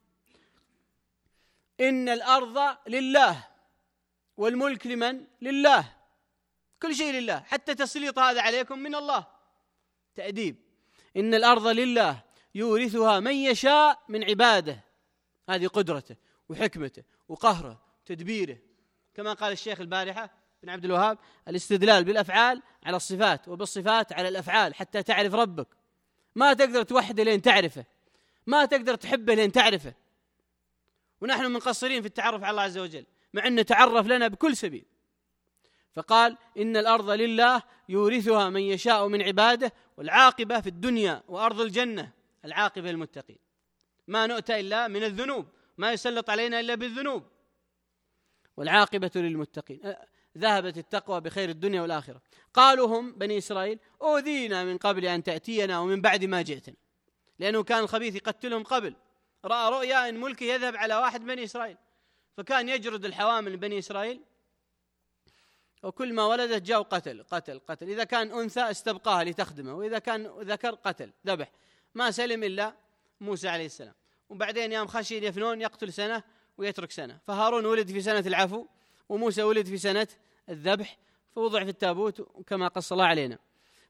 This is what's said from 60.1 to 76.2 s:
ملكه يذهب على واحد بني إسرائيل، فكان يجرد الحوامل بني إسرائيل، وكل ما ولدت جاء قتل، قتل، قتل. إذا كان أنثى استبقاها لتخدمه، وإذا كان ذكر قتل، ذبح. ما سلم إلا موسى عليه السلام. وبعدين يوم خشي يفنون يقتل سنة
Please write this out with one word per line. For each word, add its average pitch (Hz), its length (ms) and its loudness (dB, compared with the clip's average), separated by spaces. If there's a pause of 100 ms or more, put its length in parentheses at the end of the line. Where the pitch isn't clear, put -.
ملكه 262 240 -8
يذهب 247 320 -2
على 214 200 -2
واحد 233 300 -2
بني 247 180 -8
إسرائيل، 220 340 -10 (600)
فكان 240 320 -2
يجرد 220 360 -6
الحوامل 202 520 -2
بني 202 220 -8
إسرائيل، 214 420 -8 (1600)
وكل 233 300 -8
ما 220 120 0
ولدت 233 360 0
جاء 208 200 0
قتل، 151 500 -8
قتل، 156 360 -8
قتل. 170 220 -12
إذا 220 140 -4
كان 220 280 -4
أنثى 233 280 -6
استبقاها 214 640 -2
لتخدمه، 156 500 -8
وإذا 214 260 -6
كان 214 280 -6
ذكر 208 480 -8
قتل، 156 360 -8 (160)
ذبح. 180 240 -4 (440)
ما 233 160 0
سلم 233 320 -4
إلا 202 320 -4 (460)
موسى 190 260 -6
عليه 170 180 -4
السلام. 113 280 -18 (360)
وبعدين 214 420 -6
يوم 220 160 -4
خشي 220 300 -8
يفنون 214 440 -4
يقتل 214 320 -8
سنة 214 300 -6 (340)